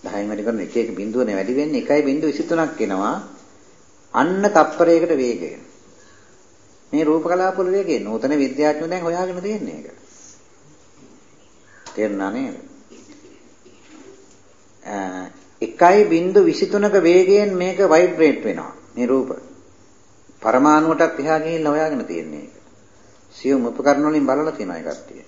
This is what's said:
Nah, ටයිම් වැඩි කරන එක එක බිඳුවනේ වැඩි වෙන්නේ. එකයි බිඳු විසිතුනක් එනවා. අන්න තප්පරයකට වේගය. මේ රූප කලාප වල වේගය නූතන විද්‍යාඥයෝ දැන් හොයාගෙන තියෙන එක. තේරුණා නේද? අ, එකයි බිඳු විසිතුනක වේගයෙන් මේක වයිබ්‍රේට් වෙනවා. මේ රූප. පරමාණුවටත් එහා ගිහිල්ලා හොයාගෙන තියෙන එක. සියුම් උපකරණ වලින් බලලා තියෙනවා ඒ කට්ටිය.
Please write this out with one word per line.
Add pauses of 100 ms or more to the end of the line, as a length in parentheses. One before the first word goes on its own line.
Nah,
ටයිම්
වැඩි
කරන
එක
එක
බිඳුවනේ
වැඩි
වෙන්නේ.
එකයි
බිඳු
විසිතුනක්
එනවා. (1000)
අන්න
තප්පරයකට
වේගය. (1300)
මේ
රූප
කලාප
වල
වේගය
නූතන
විද්‍යාඥයෝ
දැන්
හොයාගෙන
තියෙන
එක. (2000)
තේරුණා
නේද? (2250)
අ, (680)
එකයි
බිඳු
විසිතුනක
වේගයෙන්
මේක
වයිබ්‍රේට්
වෙනවා. (180)
මේ
රූප. (1120)
පරමාණුවටත්
එහා
ගිහිල්ලා
හොයාගෙන
තියෙන
එක. (840)
සියුම්
උපකරණ
වලින්
බලලා
තියෙනවා
ඒ
කට්ටිය.